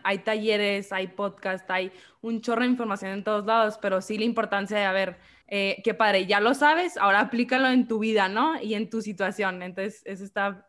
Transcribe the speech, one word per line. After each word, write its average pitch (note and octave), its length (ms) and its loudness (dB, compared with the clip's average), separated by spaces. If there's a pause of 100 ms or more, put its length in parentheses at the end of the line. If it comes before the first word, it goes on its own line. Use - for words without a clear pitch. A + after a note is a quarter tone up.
hay G3 140 0
talleres, G#3 760 0
hay F#3+ 160 -4
podcast, F#3+ 640 -6
hay F#3 200 -2 (300)
un A3+ 220 -6
chorro A#3 180 0
de B3 80 2
información G#3 440 -2
en G3 120 -8
todos G#3 220 -2
lados, G#3+ 340 2
pero F#3+ 220 0
sí G#3+ 160 -6
la G#3+ 80 -2
importancia G#3 500 -2
de, G3+ 80 2
a F#3+ 80 2
ver, F#3+ 240 -2 (320)
eh, G3 340 -2
qué A3 120 0
padre, G3+ 320 4
ya G3+ 140 2
lo A#3 140 4
sabes, D#4+ 440 2
ahora G3+ 220 4
aplícalo B3 480 2
en B3+ 200 4
tu A3 100 -2
vida, G#3+ 300 2
¿no? C#4 340 0
Y G#3+ 120 -4
en G#3+ 160 -4
tu A3+ 100 -4
situación. F#3+ 600 -4
Entonces, F#3+ 420 -8
eso G3 200 -10
está, G3 440 -6